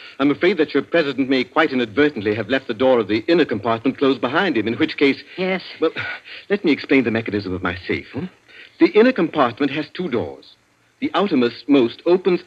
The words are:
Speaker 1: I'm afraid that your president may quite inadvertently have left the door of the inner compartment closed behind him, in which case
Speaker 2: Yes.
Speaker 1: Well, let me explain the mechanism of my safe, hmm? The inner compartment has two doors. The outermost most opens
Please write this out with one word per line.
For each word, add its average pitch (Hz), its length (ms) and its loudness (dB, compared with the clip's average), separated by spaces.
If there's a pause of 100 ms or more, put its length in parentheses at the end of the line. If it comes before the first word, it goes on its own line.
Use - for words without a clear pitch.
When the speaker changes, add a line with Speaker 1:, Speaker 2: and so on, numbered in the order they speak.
(200)
Speaker 1:
I'm 139 100 2
afraid 170 280 0
that 151 140 0
your 139 120 0
president 139 440 0
may 131 140 2
quite 151 300 0
inadvertently 120 640 0
have 104 120 -6
left 135 200 -2
the 120 60 -4
door 127 260 4
of 98 80 -2
the 110 180 0
inner 170 180 4
compartment 113 540 -2
closed 135 220 2
behind 151 360 0
him, 110 120 -2
in 113 60 -2
which 156 220 -2
case - 260 0 (140)
Speaker 2:
Yes. 185 260 -4 (180)
Speaker 1:
Well, 156 100 0 (580)
let 202 160 -2
me 165 60 2
explain 135 320 2
the 113 80 0
mechanism 101 420 -4
of 90 100 -6
my 90 140 -4
safe, 92 360 -6
hmm? 151 140 -8 (520)
The 339 140 4
inner 233 200 4
compartment 143 600 0
has 147 180 -8
two 185 180 -8
doors. 78 460 -6 (460)
The 151 140 -4
outermost 156 540 0
most 139 380 2
opens 180 400 2